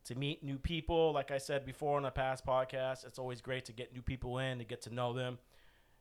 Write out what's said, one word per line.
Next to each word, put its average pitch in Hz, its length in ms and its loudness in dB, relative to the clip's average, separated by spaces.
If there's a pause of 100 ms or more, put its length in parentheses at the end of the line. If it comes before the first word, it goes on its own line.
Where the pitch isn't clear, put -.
to 123 100 -6
meet 143 300 -2
new 139 140 -2
people. 160 560 4
Like 139 160 2
I 139 80 2
said 139 260 0
before 143 320 0
on 139 60 2
the 135 80 0
past 131 340 0
podcast, 131 640 2
it's 120 120 -14
always 127 220 -4
great 131 240 -2
to - 80 -12
get 117 220 -8
new 123 80 -10
people 123 380 -2
in, 131 180 0
to 117 60 -6
get 117 180 -8
to 113 100 -10
know 120 220 0
them. 127 240 -2 (640)